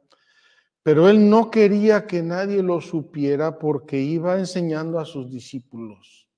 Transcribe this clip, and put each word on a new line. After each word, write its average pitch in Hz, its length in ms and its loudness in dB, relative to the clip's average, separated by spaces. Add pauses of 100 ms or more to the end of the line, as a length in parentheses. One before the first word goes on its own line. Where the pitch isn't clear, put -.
(840)
pero 156 260 6
él 208 220 6
no 226 200 4
quería 208 560 2
que 175 160 -4
nadie 190 400 -4
lo 175 180 -2
supiera 147 800 -4
porque 147 420 -4
iba 165 380 -2
enseñando 165 600 -4
a 156 60 -6
sus 131 260 -12
discípulos. 117 1080 -18